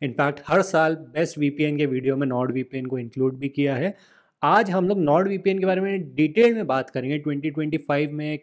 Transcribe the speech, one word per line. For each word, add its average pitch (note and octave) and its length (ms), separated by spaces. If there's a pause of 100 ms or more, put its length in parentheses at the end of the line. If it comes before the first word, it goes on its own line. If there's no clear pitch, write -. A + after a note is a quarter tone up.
In C3+ 80
fact, C#3+ 360
हर E3 140
साल D#3+ 340 (180)
बेस्ट D#3 240
वीपीएन D3 400
के D3 80
वीडियो C3 300
में C#3 120
NordVPN B2+ 600
को B2+ 120
इंक्लूड C3 380
भी C#3 120
किया C#3 260
है। F3 200 (460)
आज G3+ 300
हम F3+ 160
लोग G3+ 120
NordVPN F#3+ 600
के F#3 60
बारे F#3 160
में F#3 340
डिटेल F#3 380
में G#3+ 140
बात C3 220
करेंगे, C3+ 280
ट्वेंटी D3 320
ट्वेंटी D3+ 300
फ़ाइव D3 320
में D3+ 320